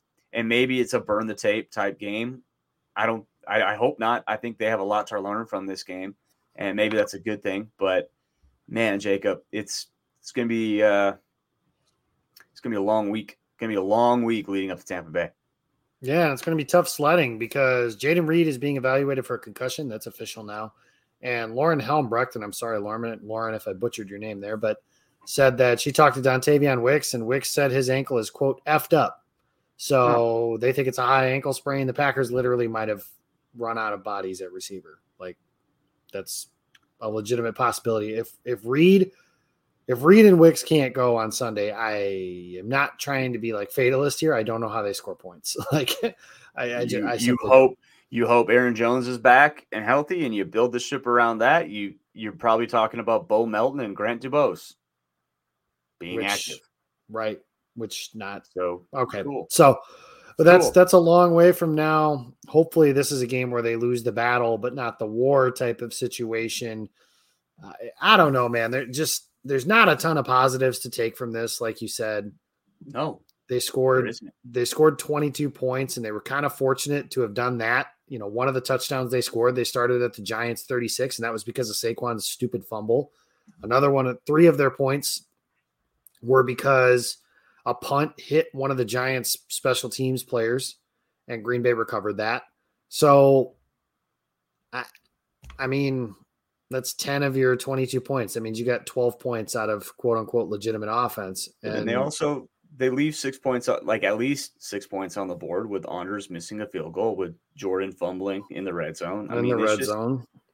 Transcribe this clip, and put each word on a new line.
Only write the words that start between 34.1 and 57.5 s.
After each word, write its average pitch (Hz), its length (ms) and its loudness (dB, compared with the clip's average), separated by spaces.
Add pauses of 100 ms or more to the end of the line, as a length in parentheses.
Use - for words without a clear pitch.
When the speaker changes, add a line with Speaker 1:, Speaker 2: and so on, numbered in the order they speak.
Speaker 2:
at 90 100 -12
receiver. 90 480 -16 (200)
Like, 92 180 -14 (760)
that's - 340 -12 (540)
a 110 80 -6
legitimate 110 460 -4
possibility. 110 580 -2
If, 113 180 -6 (140)
if 120 180 -4
Reed, 180 480 4 (760)
if 127 160 -2
Reed 208 240 12
and 185 120 10
Wicks 160 240 10
can't 135 300 2
go 123 240 2
on 110 140 -2
Sunday, 107 400 -4
I 95 880 -6
am 101 100 -10
not 139 300 -2
trying 131 340 -4
to 113 60 -6
be, 113 120 -4
like, 101 180 -6
fatalist 135 520 2
here. 156 120 2
I 113 100 0
don't 113 180 -4
know 113 80 -4
how 107 120 -6
they 101 120 -4
score 95 220 -12
points. - 480 -12
<laughs> - 100 -6
Like, 143 200 0 (600)
I, 123 200 -6
I 120 100 -4
ju-, 120 140 -4
Speaker 1:
You, - 80 -2
Speaker 2:
I 120 80 -2
Speaker 1:
you 110 40 -4
Speaker 2:
simply 123 300 0
Speaker 1:
hope, 131 300 8 (300)
you 117 180 0
hope 117 220 6
Aaron 123 260 4
Jones 120 340 0
is 127 80 -6
back 131 560 6
and 107 100 -6
healthy, 151 420 0
and 113 80 -4
you 101 120 -2
build 113 260 0
the 120 80 -4
ship 135 260 -8
around 120 340 2
that. 131 300 4
You, 101 260 -8 (180)
you're 107 180 -10
probably 113 360 0
talking 113 340 -2
about 110 260 0
Bo 110 180 2
Melton 120 360 -2
and 104 120 -8
Grant 110 280 -6
Dubose 135 540 -2 (1200)
being 87 160 -10
Speaker 2:
Which, 107 100 -4
Speaker 1:
active. 101 340 -4 (500)
Speaker 2:
right. 110 320 -6 (340)